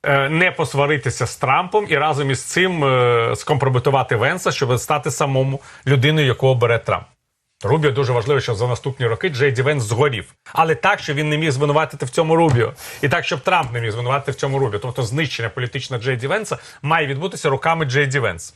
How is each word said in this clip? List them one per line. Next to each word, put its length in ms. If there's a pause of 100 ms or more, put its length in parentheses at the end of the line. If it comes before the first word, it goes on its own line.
Е, 260
не 220
посваритися 760
з 80
Трампом 540
і 80
разом 340
із 120
цим, 420
е, 500
скомпрометувати 800
Венса, 360
щоб 280
стати 320
самому 500 (260)
людиною, 400
яку 200
обере 320
Трамп. 240 (600)
Рубіо 280
дуже 220
важливо, 260
щоб 160
за 120
наступні 400
роки 220
Джей 220
Ді 100
Венс 220
згорів. 500 (200)
Але 220
так, 240
щоб 160
він 140
не 80
міг 140
звинуватити 540
в 40
цьому 260
Рубіо. 380 (280)
І 80
так, 160
щоб 140
Трамп 340
не 80
міг 100
звинуватити 400
в 40
цьому 240
Рубіо. 200
Тобто 240
знищення 460
політичне 480
Джей 200
Ді 100
Венса 300 (240)
має 260
відбутися 420
руками 360
Джей 220
Ді 120
Венса. 360